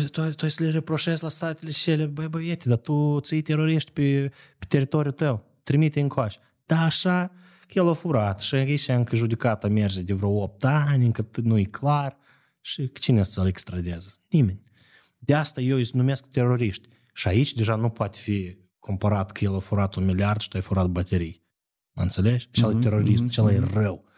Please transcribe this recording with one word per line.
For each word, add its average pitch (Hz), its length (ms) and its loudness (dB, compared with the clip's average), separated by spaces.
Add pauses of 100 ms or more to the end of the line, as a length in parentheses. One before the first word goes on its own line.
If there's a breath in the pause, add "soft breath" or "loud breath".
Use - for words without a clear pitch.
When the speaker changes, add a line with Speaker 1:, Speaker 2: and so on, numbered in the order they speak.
Speaker 1:
tu, 160 300 -4
tu 156 140 -4
să 151 140 -2
le 165 80 0
reproșezi 160 520 -2
la 165 60 -6
statele 160 420 -6
cele, 156 360 0
„Băi, 151 220 -6
băiete, 165 400 -6
dar 120 100 4
tu 147 420 0
ții 156 220 0
teroriști 156 500 0
pe, 139 400 0 (260 loud breath)
pe - 100 -18
teritoriul 143 440 2
tău, 135 320 -2 (180)
trimite 147 380 2
încoace.” 135 380 -2 (280 soft breath)
Da, 160 160 2
așa, 180 480 0 (360 loud breath)
că - 120 -20
el 175 100 4
a 170 40 4
furat 110 480 0
și - 140 -2
aici 139 340 0
încă 120 280 2
judecata 113 520 0
merge 101 340 0
de 90 120 -4
vreo 101 280 0
opt - 220 -6
ani, 143 400 2
încă 117 180 0
t-, - 140 -14
nu 113 220 2
e 98 60 2
clar. 139 520 -2 (440 soft breath)
Și - 320 -8
cine 113 300 2
să-l 95 240 -2
extradeze? 90 640 -6 (180)
Nimeni. 110 340 2 (560 soft breath)
De 139 160 0
asta 147 260 -2
eu 131 160 0
îi 120 160 0
numesc 131 380 0
teroriști. 123 580 0 (260 soft breath)
Și - 140 -2
aici 117 260 2
deja 113 200 0
nu 113 140 0
poate 107 320 -4
fi 95 360 -4 (220)
comparat 101 540 -2
că - 120 -4
el 98 100 0
a 95 40 -2
furat 98 360 -2
un 92 100 -2
miliard 98 360 0
și - 80 -4
tu - 80 -8
ai 92 60 -2
furat 95 260 0
baterii. 87 540 -2 (500)
Mă - 100 -4
înțelegi? 107 480 0
Și - 140 2
ăla 110 80 2
e - 20 2
Speaker 2:
Mhm, 113 80 2
Speaker 1:
terorism, 107 420 2
Speaker 2:
mhm, 120 80 -2
Speaker 1:
și - 80 2
ăla 107 120 6
e 95 60 4
Speaker 2:
mhm. 101 200 0
Speaker 1:
rău. 104 260 -2 (140 loud breath)